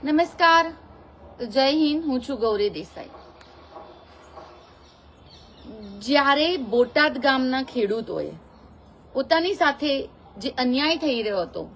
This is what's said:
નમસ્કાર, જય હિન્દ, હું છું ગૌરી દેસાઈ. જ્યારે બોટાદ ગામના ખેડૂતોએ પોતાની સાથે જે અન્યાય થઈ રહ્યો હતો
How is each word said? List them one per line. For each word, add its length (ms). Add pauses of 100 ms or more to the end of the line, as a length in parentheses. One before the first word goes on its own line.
નમસ્કાર, 640 (800)
જય 240
હિન્દ, 340
હું 160
છું 180
ગૌરી 300
દેસાઈ. 420 (3000)
જ્યારે 480 (240)
બોટાદ 540
ગામના 340 (140)
ખેડૂતોએ 580 (800)
પોતાની 480
સાથે 320 (460)
જે 200
અન્યાય 400
થઈ 220
રહ્યો 240
હતો 200 (120)